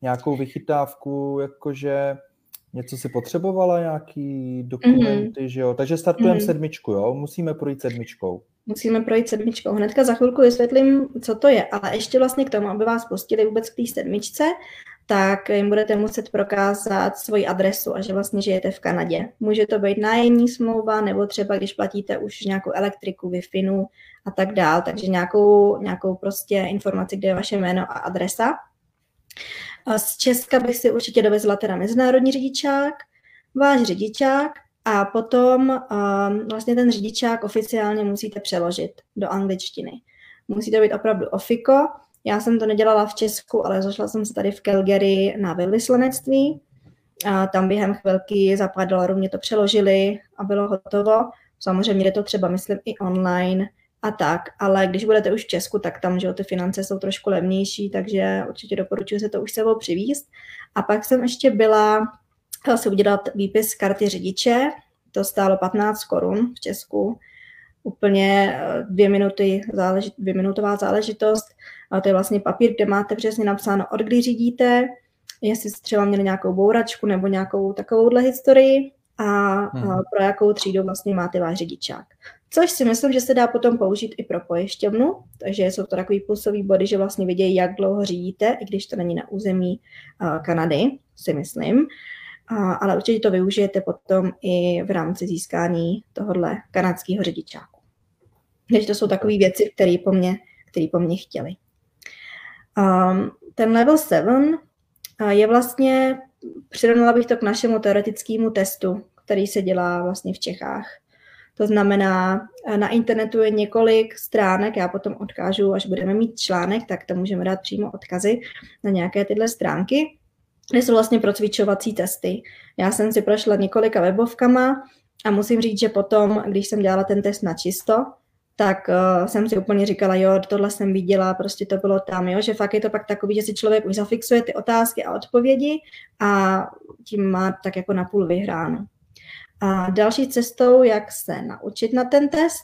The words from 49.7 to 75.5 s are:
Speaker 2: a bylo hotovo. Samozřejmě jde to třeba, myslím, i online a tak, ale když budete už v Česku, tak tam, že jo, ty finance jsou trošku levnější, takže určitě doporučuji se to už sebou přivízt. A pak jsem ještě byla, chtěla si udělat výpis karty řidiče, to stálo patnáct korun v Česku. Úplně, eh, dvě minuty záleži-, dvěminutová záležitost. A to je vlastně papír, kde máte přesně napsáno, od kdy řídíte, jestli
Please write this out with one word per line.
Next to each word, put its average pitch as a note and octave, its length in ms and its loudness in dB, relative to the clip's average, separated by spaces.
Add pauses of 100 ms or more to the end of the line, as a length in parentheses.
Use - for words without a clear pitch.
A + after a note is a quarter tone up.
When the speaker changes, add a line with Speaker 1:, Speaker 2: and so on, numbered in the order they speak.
Speaker 2:
a G#3 60 -8
bylo G3+ 240 -2
hotovo. G3+ 440 0 (480)
Samozřejmě F#3+ 440 0
jde F#3+ 80 2
to G3+ 120 -2
třeba, F#3+ 240 -2
myslím, F#3+ 380 -4
i G#3+ 120 -8
online F#3 720 0 (340)
a G#3+ 100 -4
tak, E3+ 300 -2 (180)
ale F#3+ 280 2
když F#3+ 180 -4
budete G#3+ 280 4
už A3 100 -2
v - 40 -20
Česku, F#3+ 320 -4
tak E3+ 200 -8
tam, F3+ 200 -2
že F#3+ 80 -2
jo, F#3 60 -4
ty F#3+ 100 -8
finance F#3 400 -4
jsou F#3+ 160 -6
trošku F#3+ 300 -6
levnější, F#3+ 600 -2
takže F#3+ 600 -2
určitě - 260 -10
doporučuji G3+ 440 -4
se G#3+ 100 -4
to G3 120 -4
už G#3+ 100 -8
sebou A3 280 0
přivízt. G#3+ 460 -4 (500)
A G3+ 60 -2
pak G#3+ 240 0
jsem B3+ 180 2
ještě B3 280 0
byla, G#3+ 560 4 (540)
chtěla A#3+ 160 2
si A3+ 120 -2
udělat G3 460 2
výpis G#3 400 0
karty G3 340 0
řidiče, F#3+ 600 0 (420)
to G3 120 -2
stálo G3 340 2
patnáct G#3 480 -2
korun G3 520 -2
v - 20 -20
Česku. - 600 -6 (640)
Úplně, G3 800 2
eh, - 280 -4
dvě G3 200 4
minuty G3 520 0 (120)
záleži-, F#3+ 440 -2
dvěminutová G3 580 -2
záležitost. G#3+ 720 0 (460)
A F#3+ 100 0
to G3 80 2
je G3 40 6
vlastně F#3+ 260 0
papír, A3+ 360 2
kde G#3 100 0
máte G3+ 300 0
přesně A3 300 -2
napsáno, G3+ 460 0
od A3 100 -2
kdy A#3 200 2
řídíte, A#3+ 640 2 (540)
jestli G#3+ 280 -2